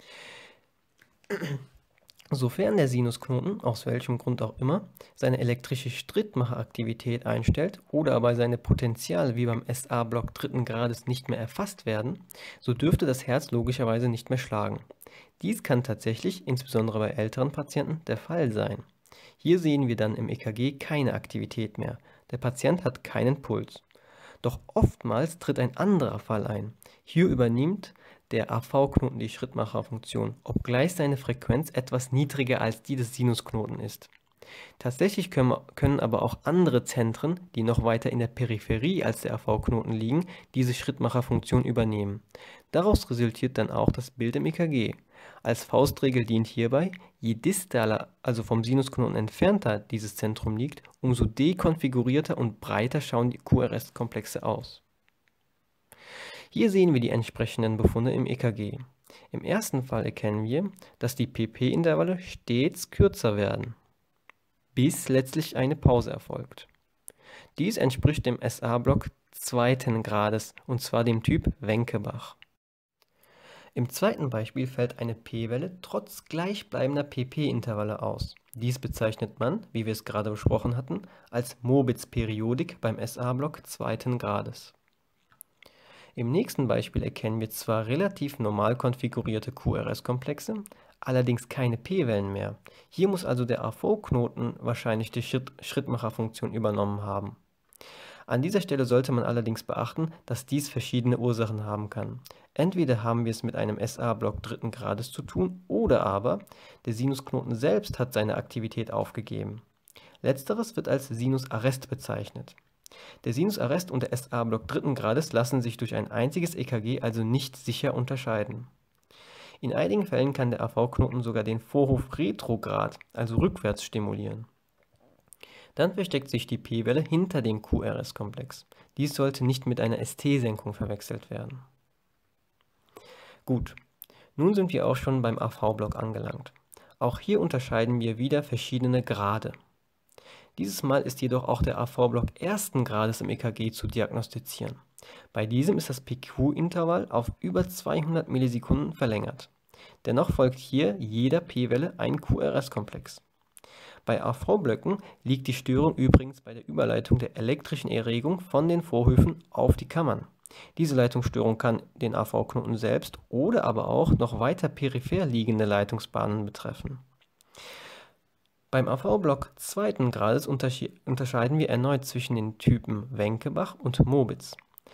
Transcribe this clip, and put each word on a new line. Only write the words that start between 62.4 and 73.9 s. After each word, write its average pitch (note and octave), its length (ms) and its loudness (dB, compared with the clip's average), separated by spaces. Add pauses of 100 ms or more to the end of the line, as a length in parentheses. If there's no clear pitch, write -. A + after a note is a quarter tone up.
kürzer G#2 440 4
werden, G#2+ 400 -2 (1000)
bis C3 360 2
letztlich C3 480 2
eine C3+ 180 2
Pause B2 360 6
erfolgt. - 560 -12 (920)
Dies G3 200 0
entspricht C3+ 480 2
dem A#2+ 140 0
S-A-Block A#2+ 720 0 (220)
zweiten B2 720 2
Grades, G#2+ 540 0 (100)
und A#2+ 160 0
zwar A#2 220 0
dem A2+ 200 2
Typ D#3 360 2
Wenkebach. A2 800 -2 (1400)
Im B2 160 0
zweiten D#3+ 400 0